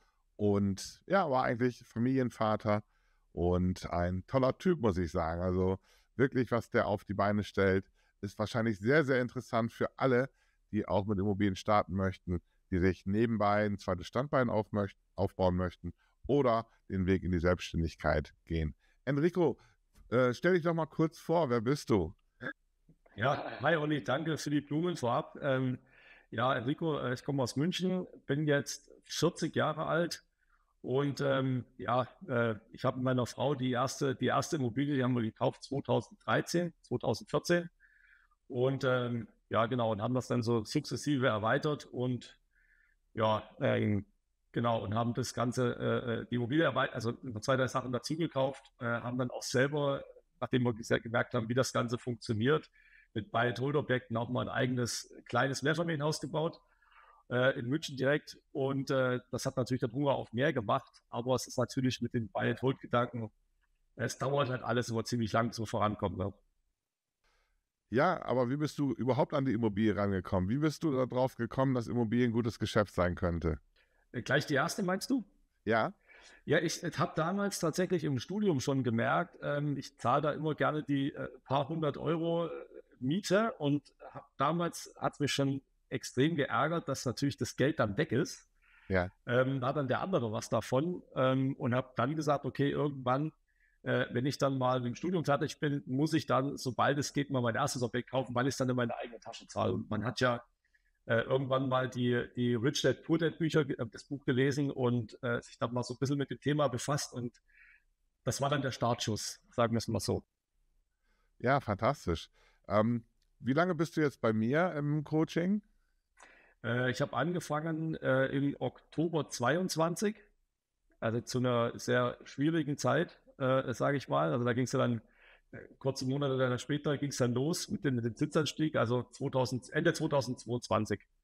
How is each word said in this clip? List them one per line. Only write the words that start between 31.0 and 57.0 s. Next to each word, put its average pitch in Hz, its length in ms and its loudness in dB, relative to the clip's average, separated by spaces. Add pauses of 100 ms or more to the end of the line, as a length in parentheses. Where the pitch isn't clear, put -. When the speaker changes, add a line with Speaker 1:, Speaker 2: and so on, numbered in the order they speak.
Speaker 2:
ähm, 135 440 0 (140)
ja, 120 280 0 (200)
äh, 117 260 2 (180)
ich - 140 -6
habe 131 120 0
mit 127 80 -2
meiner 127 200 2
Frau 131 300 -2
die 127 160 -2
erste, 131 420 -2
die 123 140 -2
erste 131 300 0
Immobilie, 135 380 0
die 127 80 2
haben 123 120 2
wir 120 80 2
gekauft 123 400 -2
zweitausenddreizehn, 139 1080 -2 (120)
zweitausendvierzehn. 147 840 -2 (800)
Und, 131 360 0
ähm, 120 460 -2 (180)
ja, 110 180 2
genau, 117 280 0
und 98 80 -4
haben 120 120 0
das 127 140 -2
dann 120 160 0
so 113 220 0
sukzessive 143 600 -2
erweitert 131 600 0
und, 127 520 -4 (760)
ja, 107 300 2 (180)
ähm, 110 440 2 (460)
genau, 117 320 0
und 104 100 -4
haben 117 200 0
das 127 200 -4
Ganze, 120 460 0
äh, 120 340 -2
äh, 113 160 -4
die 120 60 -2
Immobilie 123 300 2
erwei-, 131 260 0
also 117 220 -2 (260)
zwei, 131 160 2
drei 131 120 2
Sachen 123 260 -4
dazu 143 240 -4
gekauft, 139 520 -2 (100)
äh, - 40 -8
haben 120 340 -2
dann 127 140 -2
auch 117 120 -8
selber, 139 600 0 (380)
nachdem 123 220 0
wir 120 100 2
gese-, 117 260 0
gemerkt 117 340 -2
haben, 110 140 -2
wie 117 60 -4
das 123 180 2
Ganze 120 260 -2
funktioniert, 123 720 -2 (440)
mit 104 180 -6
Buy-and-Hold-Objekten 123 880 0
auch 117 100 -2
mal 120 220 -4
ein - 40 -8
eigenes 123 600 -2 (100)
kleines 127 380 -2
Mehrfamilienhaus 156 580 0
gebaut, 156 400 -4 (680)